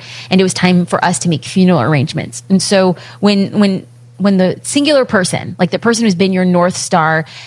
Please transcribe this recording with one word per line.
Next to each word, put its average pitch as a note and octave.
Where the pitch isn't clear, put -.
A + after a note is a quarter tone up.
and F#3
it F#3+
was F3+
time F3+
for -
us F3
to -
make D#3+
funeral F3+
arrangements. C3+
And F#3+
so F#3+
when, G3+
when, G3
when G3
the F#3
singular C#4+
person, -
like, F3
the F#3
person A3+
who's G3+
been F#3+
your F#3
North F3+
Star, D#3+